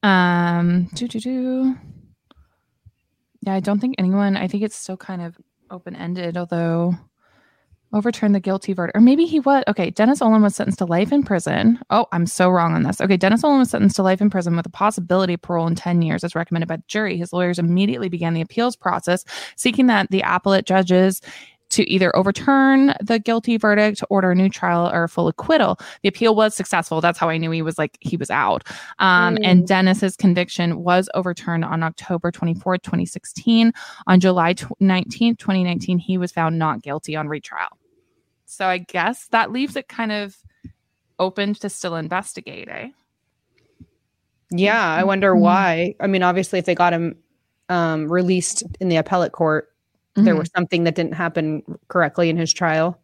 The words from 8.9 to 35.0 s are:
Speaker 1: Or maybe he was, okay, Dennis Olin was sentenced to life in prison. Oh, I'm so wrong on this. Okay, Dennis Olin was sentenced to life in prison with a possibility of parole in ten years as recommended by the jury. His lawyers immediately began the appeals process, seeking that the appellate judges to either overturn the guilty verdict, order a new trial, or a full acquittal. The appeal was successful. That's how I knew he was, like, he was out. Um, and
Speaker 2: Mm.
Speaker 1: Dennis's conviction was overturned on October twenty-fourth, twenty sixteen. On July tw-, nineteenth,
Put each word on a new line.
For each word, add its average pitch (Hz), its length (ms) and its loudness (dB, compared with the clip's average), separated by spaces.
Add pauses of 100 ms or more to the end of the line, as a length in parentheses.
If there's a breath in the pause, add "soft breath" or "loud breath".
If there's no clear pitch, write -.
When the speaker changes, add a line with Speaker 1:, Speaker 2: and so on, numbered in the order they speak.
Speaker 1:
Or 220 40 6
maybe 285 240 6
he 320 140 0
was, 277 280 2
okay, 190 220 -2
Dennis 226 320 2
Olin 220 200 4
was 202 140 2
sentenced - 240 -2
to 185 60 -2
life 170 280 0
in 285 100 2
prison. 208 560 2 (120)
Oh, 226 200 2
I'm 170 140 0
so 180 240 2
wrong 170 240 2
on 165 100 0
this. 185 160 -2
Okay, 190 180 2
Dennis 196 260 2
Olin 285 160 4
was 254 100 2
sentenced 202 280 0
to 202 60 0
life 190 180 2
in 208 80 4
prison 175 280 -2
with 170 80 -4
a 175 60 -14
possibility 185 640 0
of 165 60 -10
parole 170 260 -2
in 170 80 -2
ten 175 260 -2
years 165 220 -2
as 170 120 -6
recommended 165 320 -4
by 160 100 -6
the 170 100 -14
jury. 208 300 -4
His 175 140 -8
lawyers 175 280 -2
immediately 190 500 0
began 170 240 -4
the 165 80 -4
appeals 240 340 -4
process, - 480 -2 (320 loud breath)
seeking 254 320 2
that 208 240 2
the 190 140 0
appellate 190 400 0
judges 185 560 2 (480 loud breath)
to - 200 0
either 185 260 2
overturn 269 840 4
the 226 160 0
guilty 233 400 0
verdict, 208 520 2
order 190 220 2
a 180 40 4
new 185 140 4
trial, 175 440 0
or 170 120 0
a 165 40 -4
full 170 180 -2
acquittal. 196 500 0 (260 loud breath)
The 196 60 2
appeal 220 260 2
was 214 200 2
successful. 170 460 -2
That's 175 160 2
how 170 120 -2
I 160 80 -2
knew 165 120 -4
he 160 140 -4
was, 156 160 -6
like, 151 220 -4
he - 160 -8
was 143 120 -6
out. 101 340 -2 (360 loud breath)
Um, 180 420 4
and 180 220 4
Speaker 2:
Mm. 175 40 -4
Speaker 1:
Dennis's 190 480 2
conviction 175 680 0
was 180 320 2
overturned 175 500 -4
on 165 160 -4
October 170 480 -4
twenty-fourth, 180 520 -4
twenty 175 240 -4
sixteen. 226 640 0 (340 loud breath)
On 185 140 6
July 180 340 2
tw-, - 160 -8 (120)
nineteenth, 208 560 0